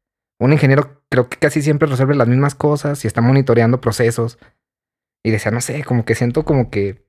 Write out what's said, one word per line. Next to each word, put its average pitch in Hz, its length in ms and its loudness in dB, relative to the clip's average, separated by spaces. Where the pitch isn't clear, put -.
un 131 140 2
ingeniero 143 560 2
creo 123 200 0
que - 80 -14
casi 151 240 0
siempre 151 260 0
resuelve 135 280 0
las 123 120 2
mismas 131 280 2
cosas 147 480 -2
y 113 40 -2
está 113 140 -6
monitoreando 123 600 2
procesos. 117 560 -2
Y 110 60 0
decía, 107 200 -2
no 117 100 -2
sé, 135 220 -8
como 120 220 -2
que 117 80 0
siento 123 320 -2
como 135 240 0
que 98 400 -6